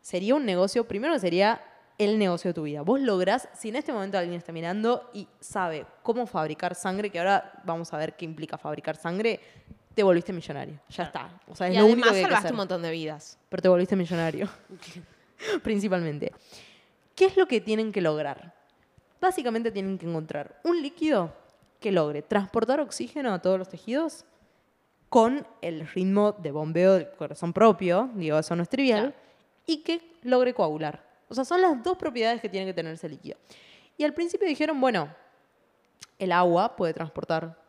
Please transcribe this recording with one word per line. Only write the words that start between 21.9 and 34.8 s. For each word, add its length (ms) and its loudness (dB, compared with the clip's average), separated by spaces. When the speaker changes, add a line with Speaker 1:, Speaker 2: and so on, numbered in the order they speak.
Speaker 1:
logre 300 0
transportar 580 0
oxígeno 520 -4
a 100 -2
todos 160 2
los 100 -8
tejidos 560 -6
con 380 4
el 260 -6
ritmo 440 2
de 180 -8
bombeo 440 4
del 180 0
corazón 400 -8
propio, 640 4
digo, 240 0
eso 180 -2
no 60 -2
es 60 -4
trivial, 320 2
Speaker 2:
Claro. 20 -18
Speaker 1:
y 120 -2
que 220 -6
logre 320 2
coagular. 480 -2
O 60 -14
sea, 100 -2
son 180 2
las 200 4
dos 140 0
propiedades 440 -2
que 80 -8
tiene 180 -4
que 80 -6
tener 200 -6
ese 140 -12
líquido. 280 -14
Y 80 -2
al 100 0
principio 320 -2
dijeron, 340 -2